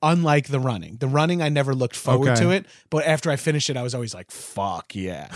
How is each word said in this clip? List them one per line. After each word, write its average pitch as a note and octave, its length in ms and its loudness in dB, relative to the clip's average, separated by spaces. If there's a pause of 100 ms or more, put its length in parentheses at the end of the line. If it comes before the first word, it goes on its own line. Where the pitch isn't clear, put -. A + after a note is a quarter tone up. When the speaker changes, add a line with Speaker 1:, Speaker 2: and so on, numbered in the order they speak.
Speaker 1:
unlike D#3 460 4
the C#3+ 100 0
running. G#2+ 380 -4
The C3 100 -2
running, D#3+ 340 2
I D3+ 80 0
never C#3 240 2
looked B2+ 220 -2
forward C3 380 2
Speaker 2:
Okay. A#2 100 6
Speaker 1:
to F3 80 4
it, F#3+ 160 0 (240)
but D#3 160 0
after D#3 240 0
I C#3 40 2
finished D3 360 -2
it, C3 60 -2
I B2 40 -4
was B2 140 -6
always A#2+ 180 -6
like, F#2 160 -16
"Fuck - 680 -8
yeah." F2+ 400 -8